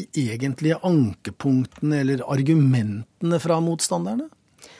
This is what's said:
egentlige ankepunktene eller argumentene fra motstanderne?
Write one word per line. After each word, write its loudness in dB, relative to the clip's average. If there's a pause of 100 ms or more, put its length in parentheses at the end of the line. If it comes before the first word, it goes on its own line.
(180)
egentlige -2
ankepunktene 0
eller -2
argumentene 2
fra 0
motstanderne? -2 (540)